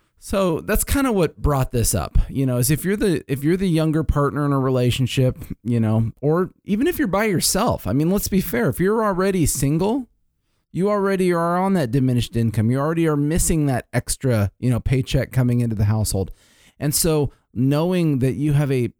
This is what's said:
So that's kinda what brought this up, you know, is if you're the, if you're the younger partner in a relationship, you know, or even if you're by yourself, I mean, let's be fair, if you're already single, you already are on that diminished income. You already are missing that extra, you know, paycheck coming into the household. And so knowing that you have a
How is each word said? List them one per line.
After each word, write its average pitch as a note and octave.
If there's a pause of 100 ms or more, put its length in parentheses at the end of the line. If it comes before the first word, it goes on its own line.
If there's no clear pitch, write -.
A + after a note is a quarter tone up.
(240)
So F#3+
that's G#3+
kinda C4+
what E3+
brought C#3
this A#2
up, E2 (140)
you C3+
know, B2+
is B2
if D3+
you're G3
the, G#3
if C#3
you're E3+
the F#3+
younger D#3+
partner C#3+
in C#3+
a C#3
relationship, B2+ (280)
you A#2
know, A2 (100)
or E3 (120)
even G#3
if E4+
you're C#4+
by G3
yourself, G3
I F#2+
mean, D3+
let's G3
be G3
fair, A#3
if A#2
you're G#3+
already F#3
single, F#3 (640)
you F#3+
already F#3+
are E3+
on F#3+
that D3+
diminished B2+
income. A2+
You B2+
already E3
are D3+
missing D3+
that C3
extra, A#2
you B2
know, A#2
paycheck C3
coming B2
into A#2
the G#2+
household. G2+ (500)
And D3+
so D3+ (200)
knowing D3+
that B2+
you D3
have C#3+
a B2 (100)